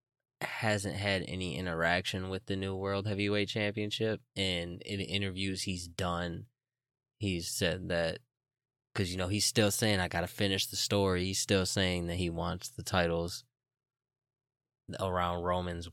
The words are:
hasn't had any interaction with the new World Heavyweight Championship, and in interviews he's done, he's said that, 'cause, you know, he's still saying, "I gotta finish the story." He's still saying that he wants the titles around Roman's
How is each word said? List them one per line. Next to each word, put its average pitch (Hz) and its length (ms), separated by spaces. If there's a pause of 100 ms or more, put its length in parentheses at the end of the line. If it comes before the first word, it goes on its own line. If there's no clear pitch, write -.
(420)
hasn't 104 540
had 98 320
any 92 280
interaction 90 760
with 95 180
the 98 80
new 95 200
World 98 320
Heavyweight 101 420
Championship, 107 720 (140)
and 90 480
in 101 180
interviews 95 640
he's 90 240
done, 87 580 (760)
he's 90 280
said 90 420
that, 85 300 (760)
'cause, 92 160
you 90 60
know, 90 100
he's 101 180
still 104 260
saying, 104 280
"I 90 80
gotta 85 200
finish 98 380
the - 120
story." 95 480
He's 95 140
still 95 260
saying 90 420
that 87 100
he 90 120
wants 85 400
the - 140
titles 85 600 (1600)
around 87 440
Roman's 87 500